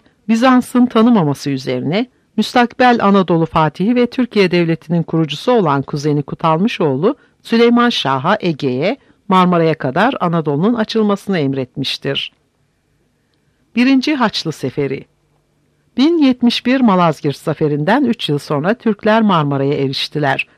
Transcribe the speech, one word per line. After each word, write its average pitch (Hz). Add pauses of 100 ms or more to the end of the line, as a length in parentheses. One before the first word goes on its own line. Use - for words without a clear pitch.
(280)
Bizans'ın 247
tanımaması 220
üzerine 135 (300)
müstakbel 240
Anadolu 185
Fatihi 175
ve 240
Türkiye 214
Devleti'nin 165
kurucusu 160
olan 156
kuzeni 147
Kutalmışoğlu 165 (280)
Süleyman 240
Şah'a 143
Ege'ye, 151 (300)
Marmara'ya 175
kadar 170
Anadolu'nun 165
açılmasını 208
emretmiştir. 135 (1400)
Birinci 262
Haçlı 214
Seferi. 139 (920)
Bin 320
yetmiş 254
bir 262
Malazgirt 175
Zaferi'nden 156
üç 233
yıl 143
sonra 151
Türkler 220
Marmara'ya 143
eriştiler. 135 (100)